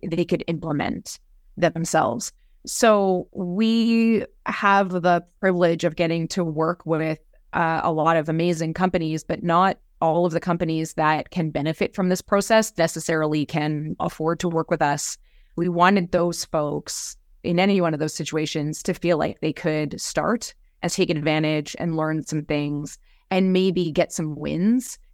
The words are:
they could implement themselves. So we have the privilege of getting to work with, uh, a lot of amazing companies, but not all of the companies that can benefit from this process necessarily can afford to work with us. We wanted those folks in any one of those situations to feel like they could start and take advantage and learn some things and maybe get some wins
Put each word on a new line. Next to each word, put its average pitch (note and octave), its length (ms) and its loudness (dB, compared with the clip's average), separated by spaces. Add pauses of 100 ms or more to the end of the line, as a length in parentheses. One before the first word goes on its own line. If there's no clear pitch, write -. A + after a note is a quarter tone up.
they E3+ 180 0
could E3+ 220 -2
implement - 720 -4 (380)
themselves. D#3+ 760 0 (340)
So G3 680 2
we A3+ 920 2 (220)
have G3 440 2
the F3 340 2 (160)
privilege F3 440 2
of E3 120 0
getting E3 320 0
to F#3 160 -2
work D#3+ 400 -2
with, D#3 340 -2 (340)
uh, E3 300 0
a E3 100 0
lot D#3+ 240 2
of D#3 120 0
amazing D#3+ 460 0
companies, E3+ 500 0
but - 180 -4
not F3 360 2 (220)
all E3 260 4
of E3 60 0
the D#3+ 80 0
companies D#3+ 540 -2
that D#3 360 0
can D#3+ 200 -2
benefit D#3 440 -2
from F#3 140 0
this F3+ 120 2
process G#3+ 560 2
necessarily D#3 680 0
can D#3 540 -4
afford E3 400 -2
to F3+ 80 -2
work D#3+ 220 -2
with D#3+ 120 0
us. C#3+ 340 -2 (400)
We F3 120 0
wanted F3 420 4
those F3 340 0
folks - 720 -6 (280)
in F3 160 2
any G3 200 4
one E3 140 2
of C#3+ 60 -4
those D3+ 140 -4
situations D#3 680 -4
to F#3 100 -2
feel E3+ 240 0
like D3+ 240 -2
they D#3+ 120 -2
could D#3 480 -2
start F#3 520 -2 (300)
and E3 80 -2
take F3+ 200 0
advantage D#3 680 0
and E3 180 -2
learn D#3 280 -2
some D3+ 200 -4
things D3 540 -4 (320)
and F#3+ 220 2
maybe F#3 400 2
get E3+ 200 0
some D#3 220 -6
wins E3+ 640 -2 (160)